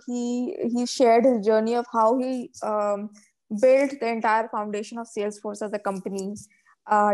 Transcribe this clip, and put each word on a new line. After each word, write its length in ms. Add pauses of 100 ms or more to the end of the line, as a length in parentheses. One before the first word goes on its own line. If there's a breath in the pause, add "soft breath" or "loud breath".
he, 500 (180)
he 120
shared 380
his 220
journey 300
of 180
how 240
he, 340 (120)
um, 460 (520 loud breath)
built 300 (100)
the 60
entire 420
foundation 480
of 100
Salesforce 540
as 100
a 80
company. 560 (500 soft breath)
Uh, 280